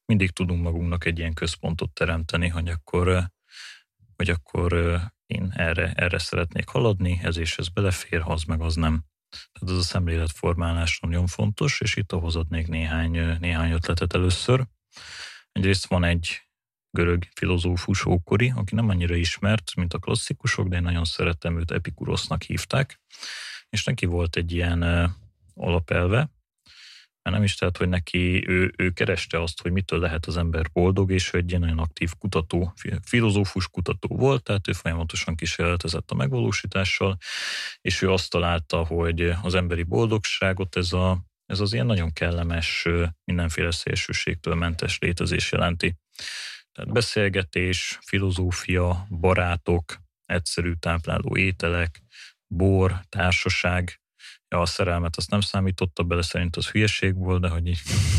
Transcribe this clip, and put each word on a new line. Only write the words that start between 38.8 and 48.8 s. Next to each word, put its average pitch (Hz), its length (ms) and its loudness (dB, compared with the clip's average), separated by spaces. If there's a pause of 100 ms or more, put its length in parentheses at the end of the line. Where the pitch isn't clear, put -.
hogy 85 360 0 (200)
az 87 140 -2
emberi 85 280 0
boldogságot 98 920 0
ez 90 180 -2
a, 90 320 2 (200)
ez 95 140 -4
az 104 140 0
ilyen 123 120 0
nagyon 87 280 2
kellemes, 85 720 -2
ö, 85 200 2 (180)
mindenféle 85 480 0
szélsőségtől - 840 -4
mentes 85 440 -2
létezés 87 520 -2
jelenti. 85 440 0 (800)
Tehát - 180 -8
beszélgetés, 95 1120 0
filozófia, 90 1080 0